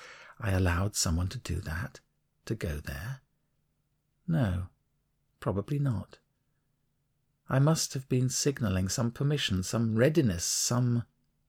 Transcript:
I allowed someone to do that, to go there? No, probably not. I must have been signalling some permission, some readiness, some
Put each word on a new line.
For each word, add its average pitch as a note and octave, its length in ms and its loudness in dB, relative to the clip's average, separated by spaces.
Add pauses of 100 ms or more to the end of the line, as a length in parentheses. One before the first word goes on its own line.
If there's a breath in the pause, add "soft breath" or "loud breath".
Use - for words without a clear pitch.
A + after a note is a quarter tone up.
(400 loud breath)
I G2+ 120 -2
allowed F#2 440 2
someone F2 340 0
to - 80 -8
do E2+ 240 -4
that, F2 380 -8 (460)
to A#2 100 -4
go D#2+ 220 -4
there? D#2+ 440 -8 (1040)
No, G2 440 0 (720)
probably G#2 380 -2
not. B2 400 -4 (1300)
I C3 100 2
must D#3 340 2
have C3 140 -6
been B2+ 220 2
signalling G#2+ 580 0
some A#2 240 -2
permission, C#3 520 -2
some A2+ 320 0
readiness, B2 500 4
some A#2+ 580 0 (460)